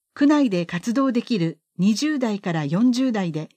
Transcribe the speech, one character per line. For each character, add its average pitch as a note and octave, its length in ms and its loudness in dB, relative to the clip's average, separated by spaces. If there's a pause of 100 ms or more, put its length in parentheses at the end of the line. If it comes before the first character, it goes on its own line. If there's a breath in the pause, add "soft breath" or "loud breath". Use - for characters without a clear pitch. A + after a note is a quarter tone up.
(120)
区 C#4+ 140 2
内 C#4+ 240 4
で F3 160 -2
活 F3+ 260 -6
動 C4+ 200 0
で A#3 100 -2
き A#3 160 -2
る E3 220 -2 (180)
二 G3 160 4
十 D4 240 -2
代 A3 220 -4
か F3+ 120 -4
ら D#3+ 120 -2
四 F#3 260 2
十 B3+ 220 0
代 F#3+ 180 -2
で D#3 260 -8